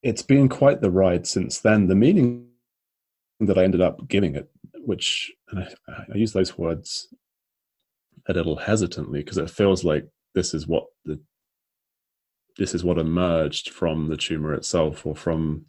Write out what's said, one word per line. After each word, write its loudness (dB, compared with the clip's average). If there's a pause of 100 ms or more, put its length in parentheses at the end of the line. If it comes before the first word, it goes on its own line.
it's -2
been 6
quite 4
the 2
ride 2
since -4
then. 4
The 4
meaning 4 (920)
that 2
I 6
ended 2
up 0
giving 0
it, -10 (360)
which, -6 (180)
and -6
I, -8 (440)
I -6
use 0
those -2
words -6 (1200)
a -2
little -2
hesitantly -4
'cause -6
it -4
feels 2
like 0 (280)
this -2
is -6
what -2 (180)
the, -10 (1400)
this -4
is -2
what 2
emerged -2
from -4
the -4
tumor -4
itself -2
or -6
from -4